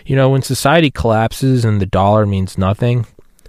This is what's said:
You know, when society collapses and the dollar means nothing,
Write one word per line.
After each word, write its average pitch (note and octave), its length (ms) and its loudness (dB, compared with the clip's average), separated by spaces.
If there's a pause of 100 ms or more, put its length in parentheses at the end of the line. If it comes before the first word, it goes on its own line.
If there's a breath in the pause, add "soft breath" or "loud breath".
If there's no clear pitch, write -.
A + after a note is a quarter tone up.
You C3+ 100 -4
know, C3+ 140 4
when C3+ 140 0
society C#3+ 480 0
collapses A#2 760 0
and G#2 160 0
the - 60 -2
dollar G2+ 400 2
means F#2+ 320 -4
nothing, A2+ 480 -2 (420 soft breath)